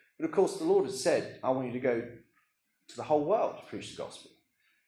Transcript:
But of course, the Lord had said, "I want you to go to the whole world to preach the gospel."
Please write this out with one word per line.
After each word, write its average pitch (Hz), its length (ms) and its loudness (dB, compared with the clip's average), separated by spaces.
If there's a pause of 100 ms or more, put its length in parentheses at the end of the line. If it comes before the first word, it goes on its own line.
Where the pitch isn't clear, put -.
(200)
But 156 60 -4
of 160 60 -2
course, - 260 2
the 156 80 -4
Lord 185 200 4
had - 80 -6
said, 110 500 0
"I 113 60 0
want 131 180 0
you 117 60 -6
to 127 60 -2
go 123 220 2
to - 960 -18
the - 80 -8
whole 147 220 4
world 196 320 0
to - 80 -16
preach - 260 -10
the - 120 -10
gospel." - 280 -14 (560)